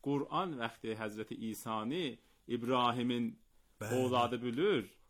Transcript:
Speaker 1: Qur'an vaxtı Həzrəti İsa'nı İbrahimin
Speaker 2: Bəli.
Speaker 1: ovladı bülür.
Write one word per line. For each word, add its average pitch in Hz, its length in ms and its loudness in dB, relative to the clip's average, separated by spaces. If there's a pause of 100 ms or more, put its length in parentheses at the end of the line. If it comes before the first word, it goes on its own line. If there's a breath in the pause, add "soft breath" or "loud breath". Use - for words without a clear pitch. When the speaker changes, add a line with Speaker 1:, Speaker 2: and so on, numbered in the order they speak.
Speaker 1:
Qur'an 147 560 0
vaxtı 113 360 -4
Həzrəti 107 400 -6
İsa'nı 113 800 -4 (300 soft breath)
İbrahimin 120 920 2 (420)
Speaker 2:
Bəli. 110 140 0
Speaker 1:
ovladı 123 460 2
bülür. 123 460 0 (220)